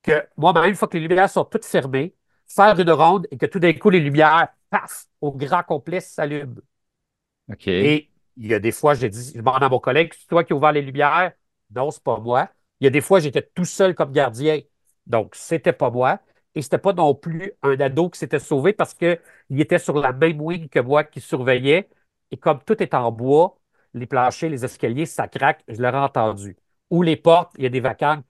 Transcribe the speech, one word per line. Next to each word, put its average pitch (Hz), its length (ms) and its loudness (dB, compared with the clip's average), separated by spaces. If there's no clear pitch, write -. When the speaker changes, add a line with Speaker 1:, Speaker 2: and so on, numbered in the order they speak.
Speaker 1:
que - 220 0
moi-même, 165 320 4
une 202 60 -2
fois - 120 -2
que 180 100 -8
les 160 100 -6
lumières 185 220 4
sont 165 160 -2
toutes - 200 -8
fermées, 139 500 -4
faire 202 320 6
une 170 120 2
ronde 165 400 4
et 131 60 -14
que 147 80 -2
tout 170 140 -6
d'un 165 140 4
coup, 208 180 2
les 180 100 4
lumières, 151 480 4
paf, - 380 -8
au 147 120 -4
grand 143 300 -2
complet, 165 380 -6
s'allument. 143 540 -8
Speaker 2:
Ok. - 200 -10
Speaker 1:
Et 151 340 0
il 113 100 -14
y 113 60 0
a 104 60 0
des 110 120 0
fois, 147 220 2
j'ai 123 160 -2
dit, 120 240 -12
je 120 60 -16
demande 127 240 0
à 135 60 2
mon 127 100 2
collègue, « 156 400 0
C'est - 80 -20
toi 170 160 2
qui - 100 -4
as - 20 0
ouvert 151 160 4
les 147 100 0
lumières ? » 143 520 0
Non, 139 160 -4
c'est - 120 -20
pas 117 160 -2
moi. 123 300 0
Il 135 60 -2
y - 20 8
a - 20 8
des 135 120 2
fois, 196 180 4
j'étais 143 220 -2
tout - 240 -6
seul 190 300 0
comme 143 160 -2
gardien. 139 480 0
Donc, 110 300 -4
c'était - 380 -4
pas 127 160 -2
moi. 127 300 0
Et 156 60 -6
c'était - 180 -4
pas 196 140 0
non 175 220 2
plus 170 360 -10
un 139 180 0
ado 143 300 0
qui - 100 -16
s'était 151 200 -4
sauvé 156 340 -2
parce - 200 -4
que 170 260 -2
il 135 120 -2
était 175 180 2
sur 147 200 -4
la 131 140 0
même 151 280 0
wing 165 280 -8
que 147 100 0
moi 139 240 0
qui - 180 -14
surveillait. 131 680 0
Et 131 60 -14
comme 151 260 0
tout 214 180 -2
est 165 120 -4
en 123 180 0
bois, 139 480 0
les 120 140 -10
planchers, 135 420 -2
les 131 160 -6
escaliers, 127 400 -4
ça 123 220 -8
craque, - 400 -2
je 113 140 -10
l'aurais 123 180 -2
entendu. 110 580 -4
Ou 170 140 0
les 160 140 2
portes, 170 400 4
il 135 60 -6
y 127 40 -2
a - 20 0
des 127 100 -2
vacances. 143 500 -2